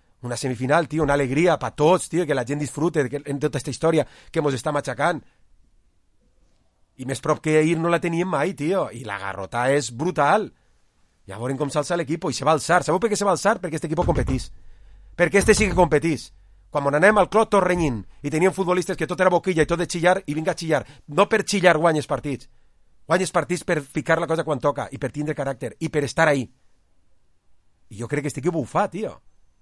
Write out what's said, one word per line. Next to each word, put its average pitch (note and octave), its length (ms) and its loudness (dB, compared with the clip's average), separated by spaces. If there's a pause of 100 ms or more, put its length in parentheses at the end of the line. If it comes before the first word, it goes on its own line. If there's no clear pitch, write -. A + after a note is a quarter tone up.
(240)
una A#2+ 160 -6
semifinal, C3 480 0
tio, D#3+ 160 -2
una C#3+ 140 2
alegria C#3+ 420 2
pa A#2 160 -6
tots, F3 320 4
tio, D#3+ 160 0
que C#3+ 120 0
la A#2+ 120 -2
gent C#3+ 140 -4
disfrute D3+ 480 0
que, C#3+ 160 -6
en C#3 160 -6
tota D3 180 -2
esta D3 120 -6
història D#3+ 340 2 (260)
que D#3+ 80 0
mos D3 160 0
està D3 160 -4
matxacant. C#3+ 480 -2 (1800)
I B2+ 140 -10
més C3 100 -6
prop D3 220 0
que D#3 160 2
ahir D#3 240 4
no E3+ 80 0
la E3+ 100 2
teníem E3+ 300 -2
mai, F3+ 240 -2
tio. E3 400 -2
I A#2 100 -12
la G2+ 140 -6
garrota G2 560 -4
és B2+ 160 0
brutal. D3+ 640 0 (720)
Ja F#2+ 140 -12
veurem C3 180 -4
com C#3+ 140 -4
s'alça D#3 260 -2
l'equipo. D#3+ 320 -4
I - 80 -6
se C3 80 -6
va D#3 80 4
alçar. D#3+ 320 2
Sabeu F3+ 160 0
per A3+ 80 0
què G3+ 80 0
se G3+ 80 -2
va F#3+ 80 4
alçar? G3 240 0
Perquè D#3 220 -6
este D#3 100 -6
equipo E3 160 0
competís. C3 460 -2 (680)
Perquè F3 240 4
este A3 160 6
sí G#3+ 80 2
que F3 80 -2
competís. D#3 560 2 (440)
Quan C#3+ 240 0
anem G#3 220 6
al F3 100 2
clot G#3+ 220 2
tot G3+ 100 4
renyint, E3+ 380 0 (260)
i C#3+ 80 -6
teníem F3 180 4
futbolistes F3+ 460 -2
que D#3+ 80 -2
tot F3 160 -4
era F#3 80 4
boquilla E3+ 320 2
i C#3 80 0
tot E3+ 80 0
de F3 80 -2
xillar, F3 300 2 (100)
i D3 80 -6
vinga D#3+ 160 -2
a D#3+ 80 -4
xillar. D#3 220 -2 (260)
No F3 240 2
per G#3+ 160 2
xillar F3+ 320 4
guanyes D#3 320 2
partits. D3 380 -6 (580)
Guanyes F3+ 240 0
partits E3+ 320 -2
per F3 160 -2
ficar D3+ 400 -2
la E3+ 80 -2
cosa D#3+ 160 -2
quan C#3+ 160 -4
toca, C#3 320 -2
i C3 80 -12
per B2+ 160 -6
tindre D3 240 -4
caràcter, C3 400 -8
i D#3 160 -6
per D3+ 80 0
estar D#3+ 240 0
ahí. C#3+ 220 2 (1500)
I G2+ 60 -12
jo A#2 100 -8
crec C#3+ 160 -4
que C#3 60 -4
estic C#3+ 180 -4
bufat, E3 400 -2
tio. E3+ 240 -8 (480)